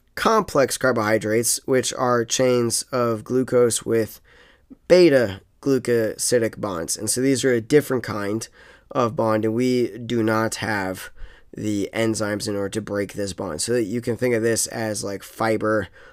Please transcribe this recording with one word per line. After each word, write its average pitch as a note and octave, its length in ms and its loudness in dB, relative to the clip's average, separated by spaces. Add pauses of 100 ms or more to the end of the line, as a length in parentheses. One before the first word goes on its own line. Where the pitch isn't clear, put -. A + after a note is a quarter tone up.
(160)
complex G3 600 2
carbohydrates, A2 880 0
which B2+ 280 0
are B2 300 0
chains B2 680 0
of A#2 320 0
glucose B2 600 2
with A2 380 0 (680)
beta C3+ 540 6 (200)
glucosidic A#2+ 1000 0
bonds. F2 340 -4
And A2 140 -6
so B2 100 -2
these C3 240 2
are C3 100 2
a A#2 80 2
different C3 420 2
kind G#2 440 -4 (420)
of A#2+ 280 -2
bond, A2 260 2
and A2 100 0
we B2 440 0
do A#2 260 -2
not A2 320 0
have G2 540 -4 (420)
the G#2+ 420 -4
enzymes G#2+ 540 -2
in G#2 80 -2
order G2 140 -4
to A2 120 -4
break G2+ 320 -4
this G2+ 200 -6
bond. F2 280 -6
So A#2 120 -2
that B2 100 2
you A2+ 180 -4
can A#2 140 -4
think B2 180 0
of A2+ 100 0
this A2+ 240 0
as A2+ 360 -6
like G2 200 -8
fiber A2 640 0 (240)